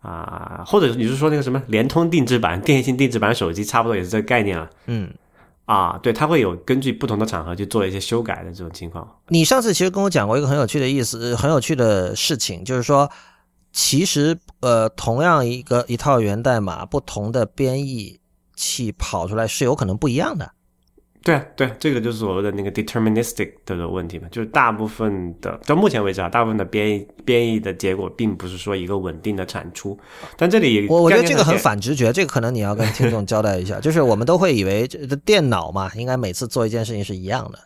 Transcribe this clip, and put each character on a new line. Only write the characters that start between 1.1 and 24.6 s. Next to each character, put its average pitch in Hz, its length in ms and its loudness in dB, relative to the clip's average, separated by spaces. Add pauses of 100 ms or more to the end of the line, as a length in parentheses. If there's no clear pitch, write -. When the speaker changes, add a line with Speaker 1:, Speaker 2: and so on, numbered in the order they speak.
Speaker 2:
说 151 140 2
那 151 60 2
个 143 80 0
什 127 100 -2
么 135 140 -2
联 110 200 2
通 165 220 2
定 160 160 4
制 120 140 2
版、 90 220 0
电 139 200 4
信 127 160 0
定 135 100 4
制 117 120 -2
版 110 160 2
手 85 180 -2
机， 101 100 -4
差 117 200 0
不 113 40 0
多 113 80 0
也 92 80 -2
是 87 60 -8
这 107 80 0
个 104 60 0
概 120 180 2
念 98 160 -2
了。 80 100 -8 (200)
Speaker 1:
嗯。 110 200 -4 (580)
Speaker 2:
啊， 95 360 2
对， 117 100 2
它 131 140 0
会 156 160 4
有 92 140 0
根 131 260 0
据 135 100 -2
不 113 140 -4
同 107 140 -2
的 110 80 0
场 85 180 -6
合 87 100 -6
去 98 120 -6
做 104 180 0
一 95 60 -2
些 98 80 -6
修 117 240 -2
改 87 200 -6
的 87 80 -12
这 87 120 -14
种 85 100 -12
情 85 160 -12
况。 85 180 -12 (200)
Speaker 1:
你 165 180 6
上 262 160 4
次 226 100 0
其 180 120 2
实 185 80 0
跟 196 120 -2
我 202 60 2
讲 123 180 2
过 110 80 2
一 143 60 2
个 143 60 0
很 139 100 2
有 139 80 2
趣 147 140 -2
的 131 100 0
意 135 140 0
思， 117 320 -4
很 139 160 2
有 143 100 4
趣 160 140 -2
的 104 400 2
事 151 200 -2
情， 92 300 -6
就 127 100 -4
是 123 60 0
说， 143 260 4 (640)
其 - 320 0
实， 160 320 2 (260)
呃， 113 280 2
同 120 320 -2
样 160 240 4
一 123 160 -4
个， 120 260 0
一 117 80 -4
套 131 240 2
源 104 220 0
代 123 180 2
码， 92 240 -6
不 143 160 -4
同 107 320 -6
的 117 140 0
编 135 420 -4
译 104 320 -10 (360)
器 - 360 -6
跑 90 360 -6
出 101 80 -6
来 113 120 0
是 - 180 -2
有 123 100 2
可 139 80 -4
能 95 140 -2
不 151 100 -2
一 120 80 0
样 269 220 -2
的。 - 140 -10 (720)
Speaker 2:
对 170 100 4
啊， 139 120 0 (100)
对， 131 240 0
这 151 140 0
个 123 60 0
就 117 120 -2
是 110 80 -6
所 98 160 -2
谓 98 80 0
的 101 80 0
那 101 100 -4
个 98 100 -4
deterministic 110 840 -2 (120)
的 87 220 -6
问 90 200 -6
题 85 120 -10
嘛， 87 100 -16
就 117 120 -8
是 110 60 -4
大 123 240 2